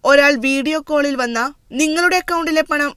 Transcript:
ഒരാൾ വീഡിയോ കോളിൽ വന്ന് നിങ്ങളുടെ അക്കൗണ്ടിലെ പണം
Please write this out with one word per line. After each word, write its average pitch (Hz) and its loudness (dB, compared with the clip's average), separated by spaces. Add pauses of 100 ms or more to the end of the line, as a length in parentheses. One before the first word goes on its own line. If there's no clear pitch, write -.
(100)
ഒരാൾ 285 6 (120)
വീഡിയോ 269 -2 (120)
കോളിൽ 285 0
വന്ന് 233 -4 (380)
നിങ്ങളുടെ 339 2
അക്കൗണ്ടിലെ 330 -2
പണം 294 -2